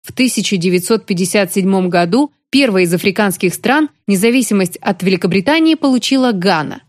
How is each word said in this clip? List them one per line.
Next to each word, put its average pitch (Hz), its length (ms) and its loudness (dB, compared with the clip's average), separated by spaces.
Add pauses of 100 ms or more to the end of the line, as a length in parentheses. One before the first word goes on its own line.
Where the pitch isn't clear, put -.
В - 120 -20
тысяча 226 440 -2
девятьсот 180 480 0
пятьдесят 190 480 -2
седьмом 190 360 0
году 175 420 0 (180)
первой 226 340 2
из 170 100 0
африканских 185 600 -2
стран 285 360 0 (180)
независимость 202 720 0
от 190 260 -4
Великобритании 196 720 2
получила 254 560 0
Гана. 170 580 -2